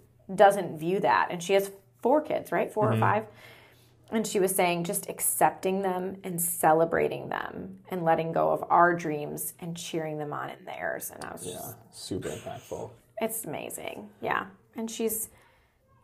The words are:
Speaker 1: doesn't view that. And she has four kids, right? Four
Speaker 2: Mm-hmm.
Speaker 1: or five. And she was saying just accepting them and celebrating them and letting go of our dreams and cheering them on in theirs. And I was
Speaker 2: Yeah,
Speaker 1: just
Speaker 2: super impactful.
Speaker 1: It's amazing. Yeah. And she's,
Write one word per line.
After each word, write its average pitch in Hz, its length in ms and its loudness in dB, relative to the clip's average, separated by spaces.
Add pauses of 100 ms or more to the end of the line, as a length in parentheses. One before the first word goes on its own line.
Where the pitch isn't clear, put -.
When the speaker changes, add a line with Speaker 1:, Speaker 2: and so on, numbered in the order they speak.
(360)
Speaker 1:
doesn't 190 420 6
view 175 220 0
that. 120 320 4
And 175 100 -6
she 196 120 0
has 196 180 4 (320)
four 285 180 4
kids, - 300 -4
right? 185 200 0
Four 214 180 2
Speaker 2:
Mm-hmm. 214 80 2
Speaker 1:
or - 20 0
five. 220 260 4 (880)
And 220 160 0
she 214 120 0
was 190 160 2
saying 175 280 2
just 175 260 -4
accepting - 720 0
them 190 420 -2
and 175 160 -4
celebrating 160 880 2
them - 500 -8 (100)
and 175 160 -4
letting 165 260 2
go 160 200 2
of 156 180 0
our 175 240 8
dreams 151 680 -6
and 170 160 -10
cheering 156 440 -6
them 147 120 -6
on 135 200 -8
in - 120 -18
theirs. - 480 -6
And - 140 -12
I - 60 -10
was - 120 -12
Speaker 2:
Yeah, - 100 -10
Speaker 1:
just - 220 -12 (160)
Speaker 2:
super - 380 -8
impactful. - 640 -10 (280)
Speaker 1:
It's 220 260 -6
amazing. - 640 -10 (120)
Yeah. - 240 -2 (300)
And 226 160 -6
she's, 220 380 -4 (760)